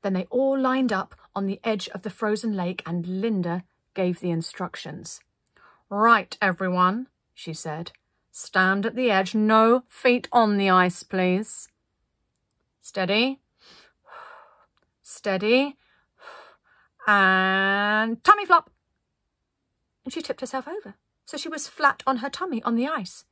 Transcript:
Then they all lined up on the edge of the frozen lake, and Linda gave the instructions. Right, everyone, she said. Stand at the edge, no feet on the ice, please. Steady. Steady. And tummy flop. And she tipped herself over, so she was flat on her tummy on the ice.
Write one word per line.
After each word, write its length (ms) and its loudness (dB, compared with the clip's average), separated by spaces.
Then 120 -2
they 160 -2
all 300 0
lined 320 0
up 240 -4
on 100 -4
the 180 -4
edge 260 -4
of 120 -12
the 80 -10
frozen 460 -2
lake, 300 -4
and 220 -6
Linda 560 -4
gave 260 -2
the 120 -4
instructions. 880 -8
Right, 520 2
everyone, 680 0
she 200 -12
said. 380 -8
Stand 540 0
at 100 -4
the 160 0
edge, 240 2
no 520 4
feet 440 0
on 260 4
the 120 2
ice, 340 4
please. 640 -2
Steady. 640 -2
Steady. 760 0
And 1160 2
tummy 220 4
flop. 240 4
And 100 -12
she 80 -8
tipped 200 -8
herself 260 -8
over, 280 -12
so 120 -12
she 120 -8
was 180 -6
flat 400 0
on 100 0
her 120 -6
tummy 340 -6
on 120 -2
the 120 0
ice. 440 -8